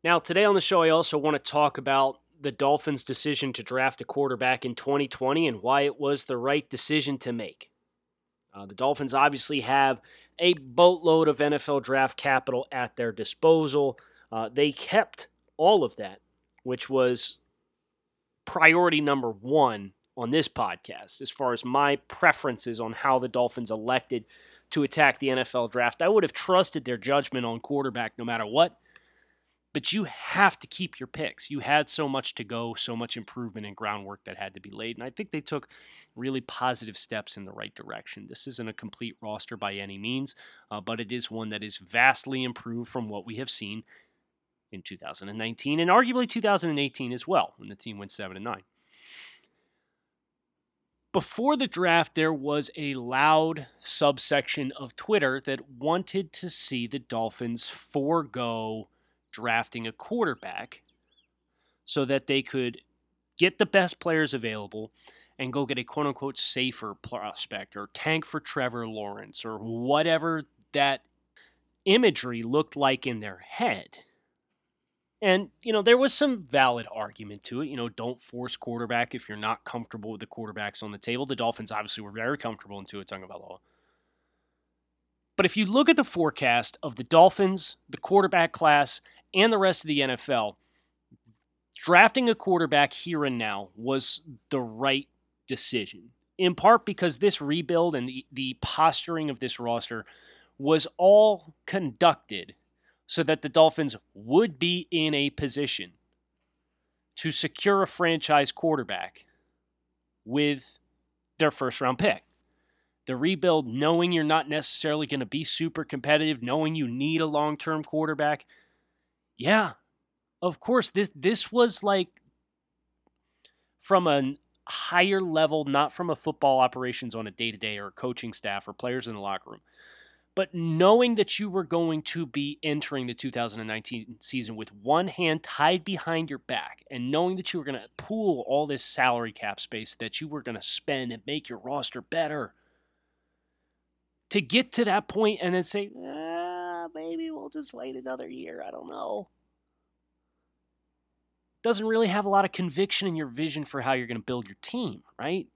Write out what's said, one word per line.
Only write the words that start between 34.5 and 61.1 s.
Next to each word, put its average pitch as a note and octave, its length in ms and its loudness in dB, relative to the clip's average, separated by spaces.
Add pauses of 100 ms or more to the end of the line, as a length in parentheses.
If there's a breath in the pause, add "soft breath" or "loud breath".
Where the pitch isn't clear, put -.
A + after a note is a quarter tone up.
to G2+ 60 -18
be G2+ 100 -20
laid. A2 260 -10
And A2+ 80 -12
I C3 60 -10
think F#3 200 -12
they D3+ 120 -6
took - 260 -8 (480 loud breath)
really C3 240 -4
positive B2 560 -4
steps - 400 -8
in G2+ 80 -14
the F#2+ 80 -16
right G#2 220 -12
direction. G#2+ 520 -16
This - 200 -10
isn't A#2+ 220 -8
a A2 40 -10
complete A2+ 480 -12
roster G#2+ 380 -10
by G2 160 -6
any G2 240 -12
means, B2+ 360 -6 (360 loud breath)
uh, G#2+ 100 -8
but A2+ 200 -8
it A2 120 -8
is B2 180 -8
one A2 200 -8
that G#2 120 -8
is G#2+ 140 -10
vastly C3 680 2
improved A#2 460 -8
from A2+ 200 -6
what G#2 160 -10
we A2+ 100 -12
have B2+ 140 -8
seen A2 340 -8 (880 soft breath)
in F#2+ 80 -14
two F#2 160 -14
thousand - 320 -14
and G#2+ 100 -10
nineteen A#2 420 -4
and E3+ 100 2
arguably B3 360 4
two A#3 140 -6
thousand G3 300 2
and D3 100 -2
eighteen C3 320 -4
as B2 160 -8
well, E3 300 2
when G2+ 100 -18
the G2+ 80 -16
team G#2+ 220 -14
went G2+ 120 -12
seven F#2+ 280 -10
and G2 60 -12
nine. G2 200 -8 (2500 loud breath)
Before B3 460 0
the B3 100 -2
draft, E3+ 460 2
there D#3+ 180 2
was D3 420 -2
a C#3+ 200 -6
loud D3 720 2 (140)
subsection C#3+ 1000 0
of A#2 160 -14
Twitter C3+ 480 0
that C3+ 240 -6
wanted D#3+ 640 -2
to - 160 -10
see B2 380 -4
the C3 120 -8
Dolphins A#2 720 -6
forego A#2+ 1200 -4 (420)
drafting A#2 560 -2
a A2+ 60 -6
quarterback C3+ 880 -6 (1040)